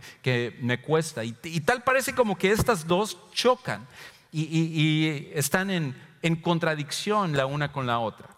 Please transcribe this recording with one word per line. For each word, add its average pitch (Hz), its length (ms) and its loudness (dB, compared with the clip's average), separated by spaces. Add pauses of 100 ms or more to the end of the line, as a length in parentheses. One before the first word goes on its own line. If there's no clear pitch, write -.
(220)
que 120 400 0
me 120 180 0
cuesta. 156 440 -2
Y, 117 180 -8
y 165 200 -4
tal 240 200 2
parece 262 320 2
como 220 240 2
que 190 140 2
estas 202 340 0
dos 185 320 0 (140)
chocan 135 560 0 (420)
y, 156 120 -2
y, 160 380 0
y 156 540 2
están 185 340 0
en, 160 320 -4 (220)
en 165 140 2
contradicción 165 1000 0
la 135 100 2
una 143 260 -4
con 131 160 -4
la 120 100 0
otra. 110 400 -6